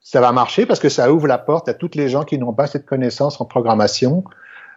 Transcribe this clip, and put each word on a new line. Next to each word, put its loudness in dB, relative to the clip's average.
ça 0
va 4
marcher 0
parce 0
que 2
ça 2
ouvre 2
la 2
porte -2
à -2
toutes -8
les -2
gens -2
qui -6
n'ont -4
pas 0
cette -8
connaissance -2
en -8
programmation 0